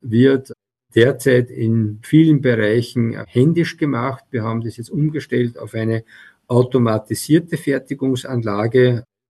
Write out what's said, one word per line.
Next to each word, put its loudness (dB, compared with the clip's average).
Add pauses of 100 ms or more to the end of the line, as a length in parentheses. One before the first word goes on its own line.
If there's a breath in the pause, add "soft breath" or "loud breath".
wird 2 (400)
derzeit 2
in -4
vielen 4
Bereichen, 0
äh, -12
händisch 0
gemacht. -4
Wir -4
haben -4
das -10
jetzt -16
umgestellt -4
auf -14
eine -4 (440 loud breath)
automatisierte 0
Fertigungsanlage, -2 (260)